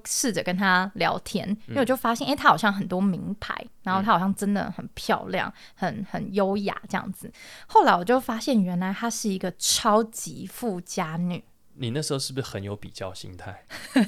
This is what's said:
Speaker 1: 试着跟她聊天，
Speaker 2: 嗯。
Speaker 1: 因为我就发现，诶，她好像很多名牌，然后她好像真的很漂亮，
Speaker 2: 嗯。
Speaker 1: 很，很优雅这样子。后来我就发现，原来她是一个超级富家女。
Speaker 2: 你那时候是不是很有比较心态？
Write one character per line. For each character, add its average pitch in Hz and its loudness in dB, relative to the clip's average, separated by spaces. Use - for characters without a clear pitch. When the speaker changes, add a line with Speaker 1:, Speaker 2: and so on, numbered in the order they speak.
Speaker 1:
试 - -2
着 180 -2
跟 180 -2
她 190 4
聊 165 0
天， - -4
Speaker 2:
嗯。 214 -2
Speaker 1:
因 - -6
为 277 2
我 - 2
就 247 2
发 233 0
现， 254 -6
诶， 277 2
她 294 2
好 - 8
像 202 2
很 196 -4
多 180 0
名 190 0
牌， - -8
然 185 0
后 190 2
她 220 2
好 180 6
像 190 2
真 202 0
的 196 0
很 - -10
漂 - -2
亮， - -2
Speaker 2:
嗯。 190 -2
Speaker 1:
很， - -14
很 190 -6
优 196 2
雅 202 -4
这 190 -2
样 - -8
子。 - -14
后 427 8
来 220 8
我 180 2
就 240 6
发 233 -4
现， 247 4
原 180 2
来 185 0
她 233 -2
是 226 -4
一 190 -2
个 185 -2
超 220 4
级 190 -10
富 190 -6
家 165 -4
女。 175 -2
Speaker 2:
你 127 -4
那 143 -2
时 147 -2
候 139 0
是 135 -6
不 131 -6
是 120 -4
很 98 -8
有 101 -8
比 98 -12
较 95 -10
心 95 -14
态？ 92 -14